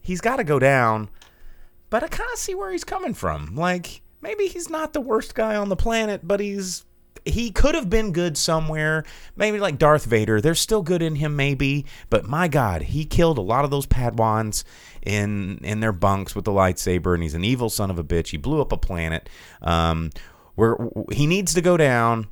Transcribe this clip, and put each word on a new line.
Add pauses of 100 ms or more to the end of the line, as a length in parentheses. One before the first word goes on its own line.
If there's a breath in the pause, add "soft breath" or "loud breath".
he's
gotta
go
down, (800 soft breath)
but
I
kinda
see
where
he's
coming
from.
Like, (200)
maybe
he's
not
the
worst
guy
on
the
planet,
but
he's, (400)
he
could
have
been
good
somewhere. (320 loud breath)
Maybe
like
Darth
Vader,
there's
still
good
in
him,
maybe, (240 loud breath)
but
my
God,
he
killed
a
lot
of
those
Padwans (400 loud breath)
in,
in
their
bunks
with
the
lightsaber,
and
he's
an
evil
son
of
a
bitch.
He
blew
up
a
planet. (340 loud breath)
Um, (460 loud breath)
where
w-,
w-,
he
needs
to
go
down